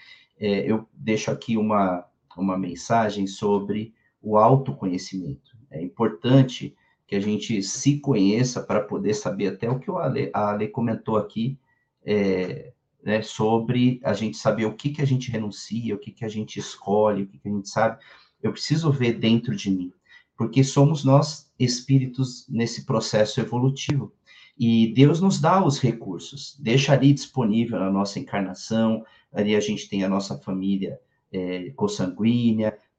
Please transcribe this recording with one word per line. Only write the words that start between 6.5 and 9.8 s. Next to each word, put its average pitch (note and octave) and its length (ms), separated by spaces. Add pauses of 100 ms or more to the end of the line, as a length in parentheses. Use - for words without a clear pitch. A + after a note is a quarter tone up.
que G#2 80
a G2 40
gente G#2 440
se C#3+ 360
conheça A2+ 600
para G#2 200
poder G2 340
saber G2 320
até A2+ 220
o C#3 100
que - 100